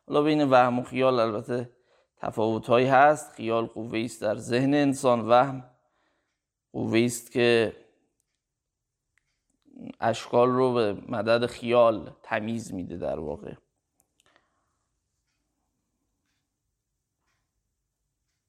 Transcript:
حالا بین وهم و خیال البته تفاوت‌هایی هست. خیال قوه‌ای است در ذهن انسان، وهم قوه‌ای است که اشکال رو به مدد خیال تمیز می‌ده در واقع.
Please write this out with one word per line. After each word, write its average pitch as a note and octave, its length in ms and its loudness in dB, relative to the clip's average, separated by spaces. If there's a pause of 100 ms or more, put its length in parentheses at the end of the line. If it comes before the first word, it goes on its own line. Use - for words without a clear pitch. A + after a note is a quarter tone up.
حالا D3 140 0
بین D3+ 280 0
وهم B2+ 280 4
و B2 40 -4
خیال B2+ 380 0
البته A#2+ 500 -4 (460)
تفاوت‌هایی A2+ 720 0
هست. C#3+ 460 4
خیال A2+ 340 -4
قوه‌ای A2+ 380 -6
است A2 180 -12
در G#2+ 140 -2
ذهن A#2+ 380 0
انسان، C3 540 0
وهم C3 360 4 (1080)
قوه‌ای A#2 320 0
است - 280 -6
که A#2+ 440 2 (2250)
اشکال A#2+ 480 0
رو B2+ 240 0
به A2 200 0 (160)
مدد A#2 380 0
خیال A#2 640 2 (120)
تمیز A2+ 520 -6
می‌ده F2 220 -10
در C#2+ 220 -6
واقع. D#2 360 -12 (4000)